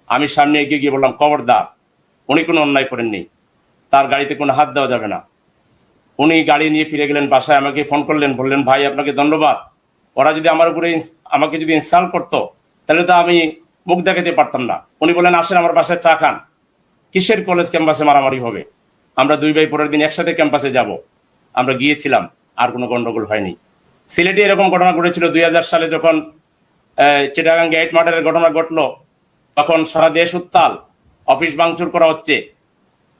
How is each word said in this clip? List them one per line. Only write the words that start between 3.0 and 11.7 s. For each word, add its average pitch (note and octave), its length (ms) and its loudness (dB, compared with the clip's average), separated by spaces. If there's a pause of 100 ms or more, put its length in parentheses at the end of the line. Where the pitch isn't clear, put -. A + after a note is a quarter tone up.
তার C3+ 180 2
গাড়িতে C#3 280 -4
কোনো C#3 180 -2
হাত C#3+ 160 0
দেওয়া C3+ 200 -2
যাবে A2 180 -4
না।" F#2+ 200 -8 (920)
উনি D#3+ 240 2
গাড়ি D3+ 260 2
নিয়ে D#3 160 0
ফিরে D3+ 220 -4
গেলেন D3 200 -2
বাসায়, C#3 300 2
আমাকে C#3 260 -2
ফোন D3 200 -2
করলেন, D3 300 -2
বললেন, C3+ 300 -2
"ভাই, C#3 220 2
আপনাকে C#3+ 280 -4
ধন্যবাদ। D3+ 440 0 (580)
ওরা C#3+ 180 2
যদি D#3+ 160 -2
আমার E3 220 2
উপরে E3+ 200 -2
ইনস-, D#3+ 220 -6 (120)
আমাকে D3 340 -2
যদি D#3+ 140 -2